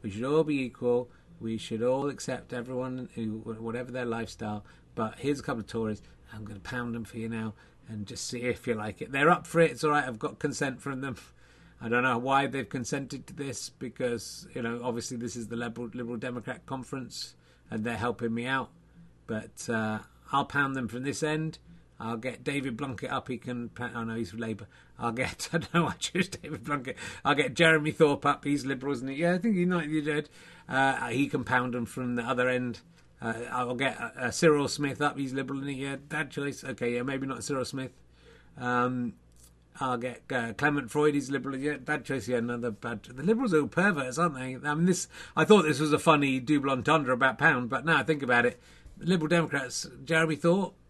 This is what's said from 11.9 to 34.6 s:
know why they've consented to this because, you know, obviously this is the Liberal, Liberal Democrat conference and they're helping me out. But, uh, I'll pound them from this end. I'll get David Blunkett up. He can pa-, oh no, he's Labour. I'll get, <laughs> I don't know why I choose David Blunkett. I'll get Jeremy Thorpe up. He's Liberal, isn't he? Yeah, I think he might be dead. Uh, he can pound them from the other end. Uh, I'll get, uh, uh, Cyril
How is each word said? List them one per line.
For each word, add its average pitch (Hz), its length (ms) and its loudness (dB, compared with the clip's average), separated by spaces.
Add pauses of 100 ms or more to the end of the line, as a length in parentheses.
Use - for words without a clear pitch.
know 123 160 4
why 135 300 4
they've 123 200 -4
consented 135 600 -6
to - 60 -16
this 139 360 -8
because, - 840 -6
you 127 100 -4
know, 117 200 -2
obviously 120 340 -4
this 117 200 -6
is 113 100 -6
the 110 80 -8
Liberal, 120 400 -6
Liberal 120 220 -6
Democrat 123 500 -8
conference 131 680 -8 (340)
and 110 140 -4
they're 117 120 -2
helping 120 380 -2
me 120 120 -4
out. 131 240 0 (580)
But, - 420 -6
uh, 110 300 0 (320)
I'll 139 120 4
pound 139 320 0
them 123 120 -2
from 123 160 -6
this 139 180 -2
end. 156 360 -2 (420)
I'll 113 160 -4
get 120 280 -6
David 135 320 -2
Blunkett 131 340 -6
up. 131 180 -4
He 123 100 -4
can 120 320 -6
pa-, 120 240 -6
oh 117 100 -4
no, 113 100 -4
he's 107 200 -4
Labour. 110 320 -6 (320)
I'll 117 140 -2
get, - 380 -4
<laughs> - 20 -2
I 170 60 2
don't - 160 -4
know 165 100 4
why - 80 -2
I - 60 -8
choose - 300 -2
David - 360 -10
Blunkett. 131 320 -4 (280)
I'll 143 100 4
get 131 200 2
Jeremy 160 360 6
Thorpe 143 360 4
up. 143 180 2
He's 143 220 0
Liberal, 135 280 -2
isn't 127 140 -6
he? 135 80 -6
Yeah, 170 180 2
I 185 40 0
think 208 180 2
he 175 80 4
might 170 240 2
be 156 120 0
dead. 147 280 -2 (400)
Uh, 131 400 2
he 131 200 2
can 127 160 -2
pound 123 300 2
them 120 120 -2
from 123 300 -4
the 120 60 0
other 123 260 2
end. 123 320 0 (400)
Uh, 113 140 -4 (160)
I'll 123 240 -2
get, 127 260 -2
uh, 117 160 -6
uh, 123 140 -2
Cyril 147 380 6